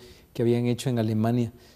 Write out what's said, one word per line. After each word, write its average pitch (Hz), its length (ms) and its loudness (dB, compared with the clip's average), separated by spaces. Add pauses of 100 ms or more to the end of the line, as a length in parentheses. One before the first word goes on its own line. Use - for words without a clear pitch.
(320)
que - 100 -6
habían 120 260 2
hecho 120 220 -2
en 120 100 0
Alemania 113 520 0 (240)